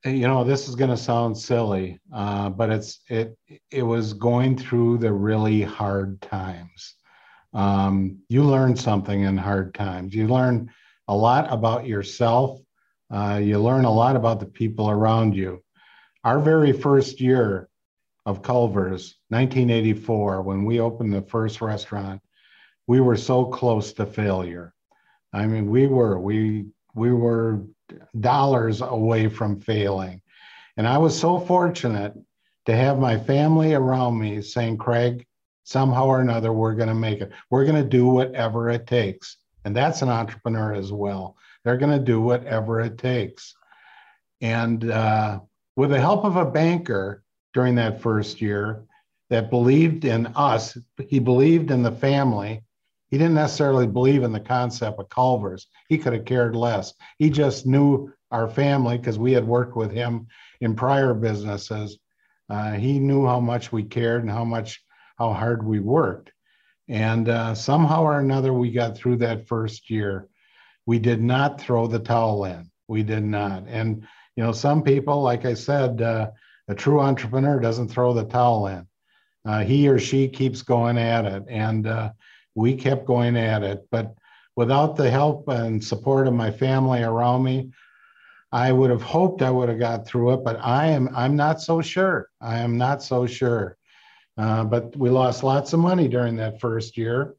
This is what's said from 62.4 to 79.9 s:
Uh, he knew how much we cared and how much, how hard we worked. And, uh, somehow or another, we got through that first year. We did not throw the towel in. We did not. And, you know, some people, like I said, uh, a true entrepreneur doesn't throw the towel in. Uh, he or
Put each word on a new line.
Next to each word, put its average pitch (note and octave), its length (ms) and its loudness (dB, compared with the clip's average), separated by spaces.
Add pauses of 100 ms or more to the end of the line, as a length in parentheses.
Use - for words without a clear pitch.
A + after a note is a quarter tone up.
Uh, G#2+ 240 -4
he B2 260 0
knew C#3 280 2
how B2 120 2
much A#2+ 320 -2
we A2 140 -2
cared A#2 380 -2
and A2 100 -4
how A#2 120 -4
much, A2+ 380 -8 (340)
how A#2 160 -2
hard A2 320 -2
we G#2+ 140 0
worked. A2 540 -2 (560)
And, A2+ 400 0
uh, A2+ 260 -2
somehow D#3 480 2
or D3+ 160 2
another, C3+ 340 0
we B2 200 0
got A#2+ 240 -2
through B2 220 0
that A2+ 280 -2
first A2 440 -6
year. G2+ 360 -4 (580)
We A#2 140 2
did A2+ 240 2
not C3+ 380 0
throw A#2 260 0
the A2+ 140 -2
towel A2 440 0
in. E2+ 240 -12 (200)
We G#2+ 160 -2
did G#2+ 200 -4
not. G2+ 440 -4
And, A2+ 340 -4 (340)
you A#2+ 60 -2
know, A2+ 100 0
some C#3+ 300 0
people, C#3+ 400 2
like A#2+ 220 0
I B2 100 0
said, B2 480 -2
uh, A2 280 -2 (360)
a G#2 80 -6
true D3 260 2
entrepreneur C3+ 600 0
doesn't A#2 280 -2
throw B2 240 0
the A#2 120 0
towel A2+ 420 2
in. F#2 200 -8 (580)
Uh, G#2+ 180 -2
he C#3 260 4
or C3 100 6